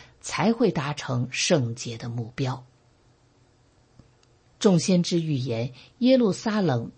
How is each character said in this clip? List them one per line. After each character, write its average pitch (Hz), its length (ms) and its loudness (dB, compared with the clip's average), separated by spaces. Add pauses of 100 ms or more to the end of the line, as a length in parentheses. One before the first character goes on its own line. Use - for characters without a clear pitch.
(220)
才 208 320 0
会 226 160 2
达 147 240 -2
成 123 380 -4
圣 123 420 0
洁 117 240 -10
的 123 100 -10
目 117 280 -8
标。 127 300 -4 (1900)
众 190 180 6
先 180 240 2
知 170 200 0
预 156 120 -2
言 123 380 -2 (280)
耶 254 180 6
路 214 160 2
撒 208 280 -4
冷 127 360 0